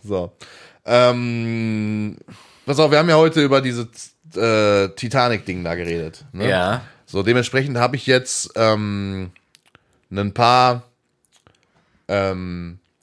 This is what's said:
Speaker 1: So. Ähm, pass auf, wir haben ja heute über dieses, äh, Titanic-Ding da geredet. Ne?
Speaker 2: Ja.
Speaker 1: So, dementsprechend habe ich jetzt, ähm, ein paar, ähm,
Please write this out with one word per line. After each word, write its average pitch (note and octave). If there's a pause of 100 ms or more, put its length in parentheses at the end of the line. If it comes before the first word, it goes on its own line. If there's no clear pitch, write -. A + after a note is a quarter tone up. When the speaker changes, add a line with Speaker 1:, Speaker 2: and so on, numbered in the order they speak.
Speaker 1:
So. F#2 (520)
Ähm, A2+ (500)
pass C#3
auf, D3+
wir D3
haben E3
ja D#3
heute D#3+
über C3+
dieses, A#2+ (500)
äh, G#2
Titanic-Ding A2
da E2+
geredet. E2+
Ne? G2
Speaker 2:
Ja. F#2+ (240)
Speaker 1:
So, G2
dementsprechend B2
habe B2
ich B2
jetzt, B2+
ähm, G2+ (800)
ein G2+
paar, B2 (1300)
ähm, F#2 (240)